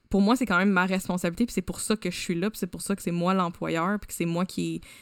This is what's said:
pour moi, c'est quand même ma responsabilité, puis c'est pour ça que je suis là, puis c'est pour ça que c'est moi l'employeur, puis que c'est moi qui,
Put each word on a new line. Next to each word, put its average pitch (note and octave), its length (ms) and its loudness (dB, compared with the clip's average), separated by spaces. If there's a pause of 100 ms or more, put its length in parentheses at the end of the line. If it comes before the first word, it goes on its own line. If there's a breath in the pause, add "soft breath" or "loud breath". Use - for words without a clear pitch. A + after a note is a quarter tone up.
pour G3 120 4
moi, G#3+ 140 6
c'est B3+ 100 0
quand F3+ 120 2
même G3 120 4
ma F#3 160 4
responsabilité, F#3 600 0
puis - 80 -8
c'est F#3+ 80 0
pour - 200 -6
ça G#3+ 160 0
que F3+ 120 -4
je - 80 -8
suis - 180 -4
là, F3+ 140 0
puis - 100 -12
c'est F#3+ 80 -4
pour E3+ 140 -10
ça G3 140 -2
que - 60 -12
c'est F3 100 -2
moi F3 220 2
l'employeur, F3 680 0
puis - 80 -18
que - 60 -12
c'est F3 120 -2
moi E3+ 200 0
qui, E3 340 -4 (220 loud breath)